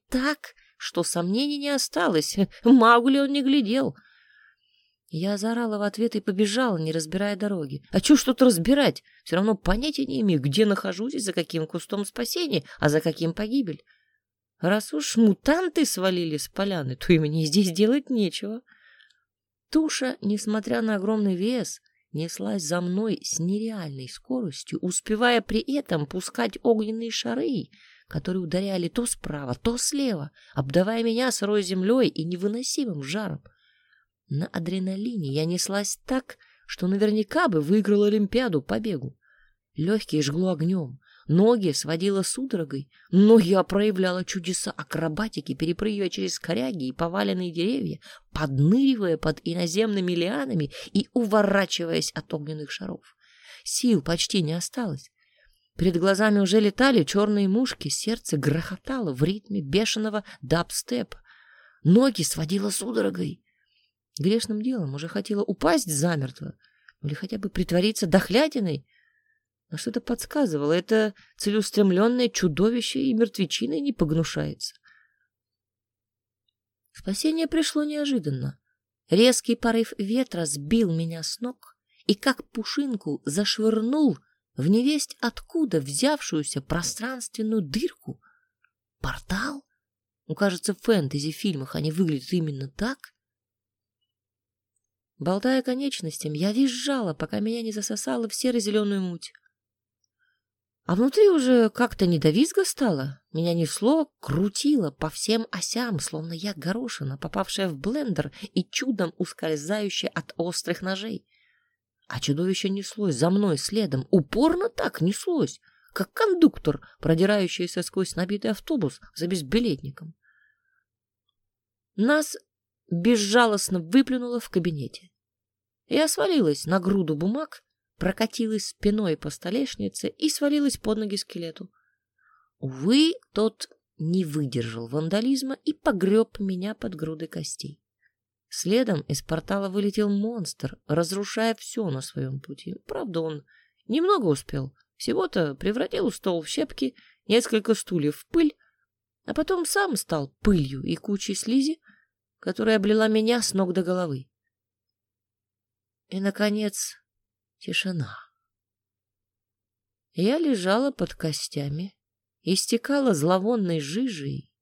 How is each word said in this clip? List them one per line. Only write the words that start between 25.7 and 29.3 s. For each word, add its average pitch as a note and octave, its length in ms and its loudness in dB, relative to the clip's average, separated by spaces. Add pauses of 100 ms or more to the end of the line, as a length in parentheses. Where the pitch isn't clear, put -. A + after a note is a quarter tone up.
пускать F#3+ 560 -4
огненные A3+ 480 0
шары, A#3+ 580 -4 (400)
которые F3+ 340 -4
ударяли F3+ 460 -2
то A#3+ 180 -4
справа, C#3+ 480 -6